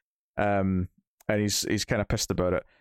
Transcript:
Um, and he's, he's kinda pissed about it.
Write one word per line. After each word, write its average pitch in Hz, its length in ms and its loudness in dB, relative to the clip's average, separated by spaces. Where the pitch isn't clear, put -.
Um, 95 520 0
and 107 120 2
he's, 101 220 0
he's 101 220 -2
kinda 107 200 0
pissed - 260 -2
about 90 220 0
it. 85 120 -2